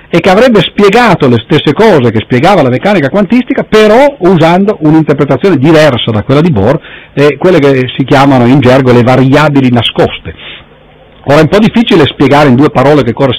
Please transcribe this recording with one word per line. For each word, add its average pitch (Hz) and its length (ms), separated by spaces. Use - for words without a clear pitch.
e 170 60
che - 80
avrebbe 214 320
spiegato 202 680
le 117 220
stesse 151 240
cose 156 380
che 107 140
spiegava 165 360
la 135 80
meccanica 139 400
quantistica, 226 560
però 220 540
usando 180 640
un'interpretazione 151 760
diversa 151 540
da 107 120
quella 139 200
di 180 80
Bohr, 120 280
eh, 143 240
quelle 180 200
che 135 380
si 139 80
chiamano 131 400
in 131 160
gergo 123 320
le 120 100
variabili 131 680
nascoste. 117 640
Ora 143 140
è - 20
un 151 80
po' 202 120
difficile 214 440
spiegare 143 460
in 120 60
due 147 120
parole 139 360
che 113 100
cosa 135 240